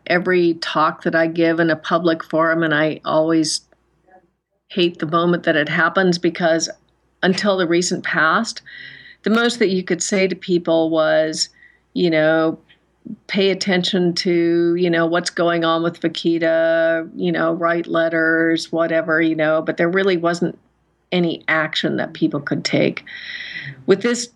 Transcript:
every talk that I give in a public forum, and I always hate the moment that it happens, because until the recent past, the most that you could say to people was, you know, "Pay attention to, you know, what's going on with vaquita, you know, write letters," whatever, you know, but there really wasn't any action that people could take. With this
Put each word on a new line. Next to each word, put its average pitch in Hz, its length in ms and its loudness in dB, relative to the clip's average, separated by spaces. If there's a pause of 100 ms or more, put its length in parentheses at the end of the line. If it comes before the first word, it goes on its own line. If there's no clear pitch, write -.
every 175 480 2
talk 165 480 -2
that 170 100 -2
I 165 140 2
give 165 320 0
in 165 100 2
a 156 60 2
public 165 480 0
forum, 165 400 0
and 156 100 0
I 151 320 0
always 156 560 0 (1080)
hate 175 300 -2
the 170 60 -4
moment 170 380 0
that 160 120 2
it 151 140 0
happens, 175 480 2
because 165 520 0 (520)
until 190 340 0
the 185 120 0
recent 170 360 -2
past, 170 580 -2 (640)
the 202 60 0
most 233 300 2
that 202 100 4
you 185 140 0
could 175 180 -4
say 190 260 0
to 185 80 -4
people 170 540 0
was, 156 600 0 (440)
you 180 160 2
know, 160 480 2 (680)
"Pay 196 240 0
attention 180 640 0
to, 170 600 0
you 180 140 0
know, 165 160 2
what's 175 240 -2
going 170 340 0
on 165 200 0
with 170 180 -4
vaquita, 165 1160 0
you 180 160 -2
know, 165 220 0
write 170 320 -2
letters," 165 840 0
whatever, 165 500 0
you 160 140 2
know, 156 260 2
but 156 160 -4
there 170 120 2
really 190 280 2
wasn't 170 400 -2 (560)
any 175 340 0
action 156 480 -2
that 127 180 -6
people 151 280 -2
could - 240 -6
take. - 400 0 (800)
With 196 160 4
this 240 340 -2